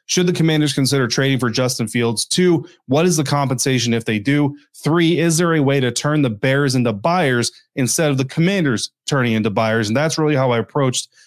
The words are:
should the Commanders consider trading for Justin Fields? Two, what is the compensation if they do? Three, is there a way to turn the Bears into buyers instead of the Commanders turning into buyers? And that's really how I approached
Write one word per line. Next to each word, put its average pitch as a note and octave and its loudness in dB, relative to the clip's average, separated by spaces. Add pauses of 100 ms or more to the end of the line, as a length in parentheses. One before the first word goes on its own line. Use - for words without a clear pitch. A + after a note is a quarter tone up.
should F3+ 0
the F3+ 0
Commanders D3+ 0
consider C3+ 0
trading C3+ 0
for A#2+ 0
Justin A#2+ -2
Fields? A#2 -2
Two, F3+ 2 (220)
what D3 2
is F3 2
the D#3 0
compensation C3 -2
if A2+ -2
they G#2+ -2
do? C#3+ 0 (200)
Three, E3 2
is E3 0
there E3+ 2
a D#3 2
way C#3 2
to B2 0
turn D3 -2
the B2+ 0
Bears C3+ 0
into A#2+ 0
buyers B2+ 0 (240)
instead D3 0
of C3+ 0
the C3+ 0
Commanders D#3+ 0 (160)
turning B2 0
into A2 0
buyers? A2 0
And A2+ 0
that's D#3 0
really D3+ 0
how C3 0
I A#2 0
approached C3 -4 (180)